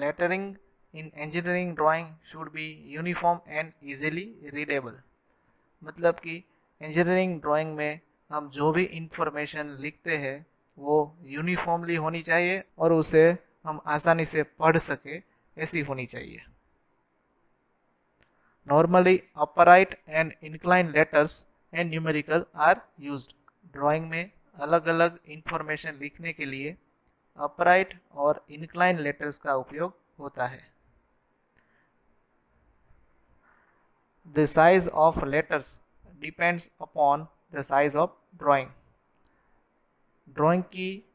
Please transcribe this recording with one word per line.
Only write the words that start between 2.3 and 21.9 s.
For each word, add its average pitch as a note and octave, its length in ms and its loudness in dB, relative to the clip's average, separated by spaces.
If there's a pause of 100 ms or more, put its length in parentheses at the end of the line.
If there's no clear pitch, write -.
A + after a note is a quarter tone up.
be D#3 440 -14
uniform F3 400 -2 (120)
and D3+ 420 -8
easily E3 600 -8
readable। C#3 400 -6 (880)
मतलब E3+ 360 -2
कि E3 240 -14 (380)
engineering F3 600 0
ड्राइंग D3+ 340 0
में D3+ 240 -6 (320)
हम D3 180 -8
जो D3 220 0
भी F3 120 2
information D#3 840 -6
लिखते D3+ 480 -6
हैं C#3+ 280 -8 (320)
वो D3 440 0
uniformly E3+ 760 -2
होनी D#3+ 260 -2
चाहिए F3 420 0 (140)
और E3 160 2
उसे E3 440 6 (280)
हम D#3 200 -8
आसानी D#3+ 400 2
से D#3 180 -2
पढ़ D#3+ 340 2
सके, D3+ 440 -6 (360)
ऐसी D#3+ 240 -6
होनी C3+ 240 -8
चाहिए। A2+ 400 -16 (2250)
Normally F3+ 500 4 (200)
upright F3 560 6 (140)
and D#3 220 -2 (180)
inclined F3 460 0
letters D#3 500 2 (300)
and E3 180 -4